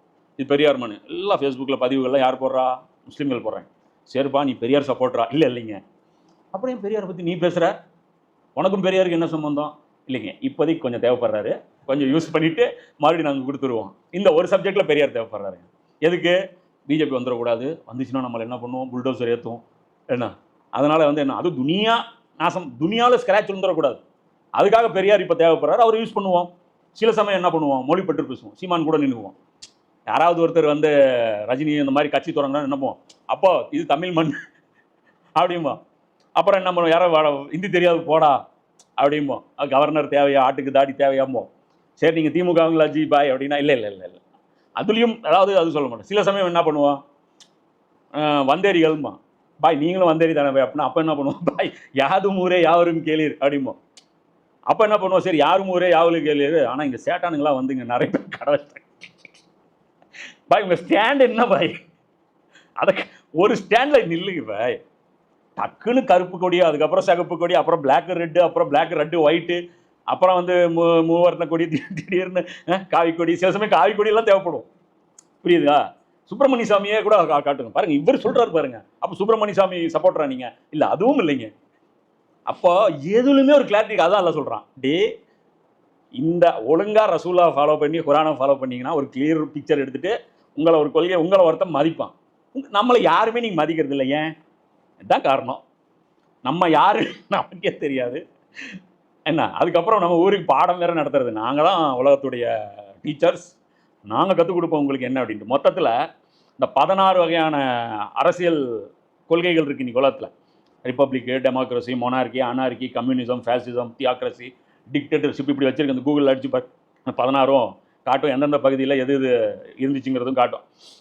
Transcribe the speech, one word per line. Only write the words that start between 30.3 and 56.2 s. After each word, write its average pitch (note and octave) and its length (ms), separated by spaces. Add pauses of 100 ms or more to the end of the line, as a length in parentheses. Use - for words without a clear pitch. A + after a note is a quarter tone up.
ஒருத்தர் D#3+ 180
வந்து D3 220 (600)
ரஜினி D3 320
இந்த C#3 120
மாதிரி C#3+ 200
கட்சி C#3+ 200
தொடங்கினா C#3+ 320
என்ன C#3 120
பண்ணுவோம்? C3 220 (280)
"அப்போ D#3+ 460
இது D3+ 140
தமிழ் D#3+ 260
மண்" D#3 220 (1080)
அப்படிம்போம். E3+ 420 (500)
அப்புறம் F#3 340
என்ன F3 160
பண்ணுவோம்? E3 80
"யாரோ F3 180
வட-, D3 420
ஹிந்தி F3+ 200
தெரியாது F3 300
போடா" D3 500 (520)
அப்படிம்போம். C#3+ 420 (120)
"அது C#3 140
கவர்னர் D3 380
தேவையா? C#3+ 340
ஆட்டுக்கு C3+ 300
தாடி C#3 200
தேவையாம்போம்." C3+ 560 (460)
"சரி, D#3+ 280
நீங்க D#3 80
திமுகங்களா D#3+ 600
ஜி D3+ 160
பாய்?" C#3+ 260
அப்படின்னா, C#3+ 260
"இல்ல, C#3+ 160
இல்ல, A2 180
இல்ல, F#2 140
இல்ல." F2+ 140 (560)
அதுலயும், A3 460
அதாவது, G3 360
அது E3 140
சொல்ல D3 160
மாட்டோம். A2+ 200
சில G#3 160
சமயம் G3 220
என்ன E3+ 160
பண்ணுவோம்? C#3+ 420 (1120)
ஆ, D3 260
"வந்தேரிகள்மா." D#3 800 (400)
"பாய், D#3+ 160
நீங்களும் F3 320
வந்தேரி D#3+ 260
தானே C#3+ 180
பாய்?" C3+ 100
அப்படின்னா, C3 200
அப்ப C#3 200
என்ன D#3 120
பண்ணுவோம்? C#3 240 (180)
"பாய், - 180 (200)
யாதும் F#3+ 440
ஊரே F3+ 240
யாவரும் E3 420
கேளீர்" D#3 360
அப்படிம்போம். C#3 380 (840)
அப்ப G#3 260
என்ன G#3 100
பண்ணுவோம்? F#3 240
"சரி, F3 160
யாரும் F#3 320
ஊரே F3+ 200
யாவரும் E3 360